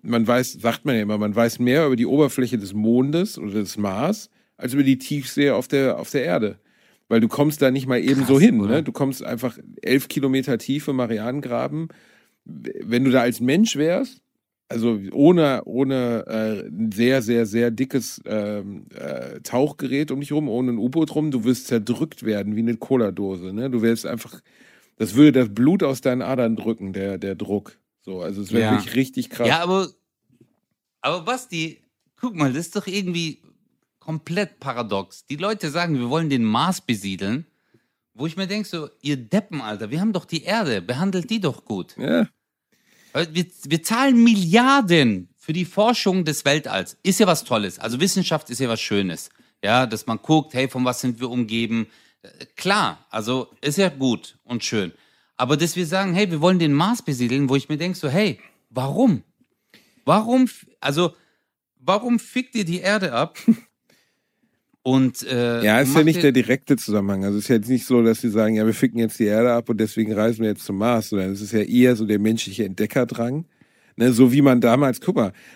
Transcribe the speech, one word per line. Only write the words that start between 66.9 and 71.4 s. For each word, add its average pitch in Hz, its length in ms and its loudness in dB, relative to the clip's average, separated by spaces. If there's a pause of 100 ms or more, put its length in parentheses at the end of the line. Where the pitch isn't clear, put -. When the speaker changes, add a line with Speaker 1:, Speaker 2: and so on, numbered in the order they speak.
Speaker 1:
Also 101 140 0
es 104 60 -4
ist - 40 -4
ja 127 80 4
jetzt 107 140 -2
nicht 123 160 0
so, 120 160 4
dass 113 180 2
sie 120 80 -2
sagen, 110 280 2
ja, 107 100 2
wir 110 80 2
ficken 117 240 0
jetzt 113 200 -2
die 113 60 0
Erde 113 300 2
ab 117 160 -2
und 107 80 -2
deswegen 110 340 -2
reisen 107 300 0
wir 107 80 2
jetzt 101 160 -6
zum 98 100 -6
Mars, 113 320 0
sondern 95 240 -2
es 98 80 -8